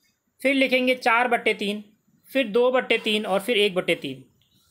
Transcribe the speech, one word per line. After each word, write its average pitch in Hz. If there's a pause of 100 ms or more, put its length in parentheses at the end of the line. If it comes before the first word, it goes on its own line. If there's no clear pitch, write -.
(400)
फिर 269
लिखेंगे 254
चार 247
बट्टे 226
तीन, 208 (480)
फिर 262
दो 240
बट्टे 247
तीन 214
और 190
फिर 240
एक 202
बट्टे 175
तीन। 135 (460)